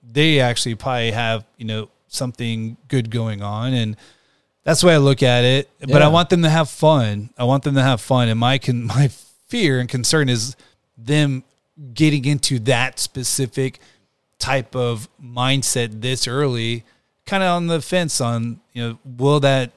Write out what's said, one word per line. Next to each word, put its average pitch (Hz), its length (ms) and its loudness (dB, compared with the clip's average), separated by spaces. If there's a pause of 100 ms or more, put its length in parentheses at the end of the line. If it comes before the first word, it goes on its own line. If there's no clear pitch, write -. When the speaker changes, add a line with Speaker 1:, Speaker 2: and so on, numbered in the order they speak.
Speaker 1:
They 143 380 2
actually 120 340 0
probably 117 380 -4
have, 113 320 -4 (140)
you 117 80 -10
know, 110 240 -8 (180)
something 117 680 -6 (120)
good 120 220 -2
going 110 320 -4
on. 107 320 -4
And 110 220 -2 (680)
that's 156 160 2
the 180 80 6
way 170 60 8
I 156 40 6
look 139 240 4
at 123 220 4
it. 135 260 0 (100)
But 139 220 2
I 151 40 8
Speaker 2:
Yeah. - 20 6
Speaker 1:
want 165 220 4
them 180 120 4
to 160 80 4
have 160 180 2
fun. 117 720 2
I 123 60 -2
want 135 180 2
them 143 140 0
to 135 60 4
have 127 180 2
fun. 123 280 2
And 113 120 0
my 127 180 2
con-, 120 260 -2
<laughs> - 20 -4
my 123 220 2 (400)
fear 160 300 0
and 123 100 -2
concern 135 400 0
is 123 280 -2 (420)
them 139 460 0 (500)
getting 147 300 2
into 139 360 0
that 123 380 0
specific 131 800 -4 (600)
type 131 360 -4
of 120 340 -4 (140)
mindset 123 760 -2
this 123 260 -4
early, 120 580 -4 (420)
kinda 190 200 -2
on 175 200 0
the 165 160 -2
fence 175 380 -2
on, 117 400 -4 (120)
you 120 100 -10
know, 117 220 -8
will 139 360 0
that 135 360 0